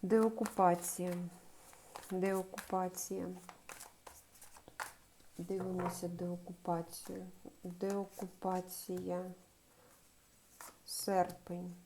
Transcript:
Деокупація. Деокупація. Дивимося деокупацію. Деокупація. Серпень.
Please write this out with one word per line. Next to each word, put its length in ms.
Деокупація. 1120
Деокупація. 1160
Дивимося 720
деокупацію. 1160
Деокупація. 1700
Серпень. 920